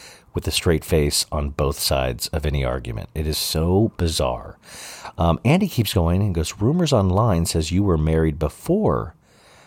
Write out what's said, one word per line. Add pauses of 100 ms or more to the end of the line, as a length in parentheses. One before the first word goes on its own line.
(340)
with
a
straight
face
on
both
sides
of
any
argument.
It
is
so
bizarre. (580)
Um,
Andy
keeps
going
and
goes,
"Rumors
online
says
you
were
married
before (520)